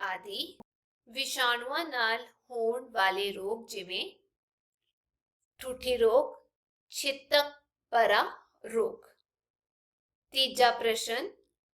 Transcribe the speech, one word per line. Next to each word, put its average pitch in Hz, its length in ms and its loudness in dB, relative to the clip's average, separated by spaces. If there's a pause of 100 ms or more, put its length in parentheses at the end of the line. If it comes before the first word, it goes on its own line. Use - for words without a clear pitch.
ਆਦਿ। 220 560 -8 (520)
ਵਿਸ਼ਾਣੂਆਂ 262 760 -2
ਨਾਲ 240 420 -2 (240)
ਹੋਣ 240 400 -2
ਵਾਲੇ 196 400 0
ਰੋਗ 202 360 -6
ਜਿਵੇਂ 202 440 -8 (1500)
ਠੂਠੀ 254 380 -4
ਰੋਗ, 226 380 4 (540)
ਛਿੱਤਕ 285 640 0 (380)
ਪਰਾ 220 420 4 (340)
ਰੋਗ। 220 340 -2 (1300)
ਤੀਜਾ 254 400 4
ਪ੍ਰਸ਼ਨ, 233 600 -2 (440)